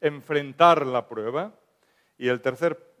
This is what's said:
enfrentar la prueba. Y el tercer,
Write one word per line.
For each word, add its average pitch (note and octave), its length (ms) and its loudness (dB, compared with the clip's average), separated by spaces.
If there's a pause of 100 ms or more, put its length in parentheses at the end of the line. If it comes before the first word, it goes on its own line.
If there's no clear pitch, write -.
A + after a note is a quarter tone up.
enfrentar D3 840 2
la B2 200 -4
prueba. B2 460 -8 (640)
Y B2 120 -4
el B2 120 0
tercer, D3+ 600 -4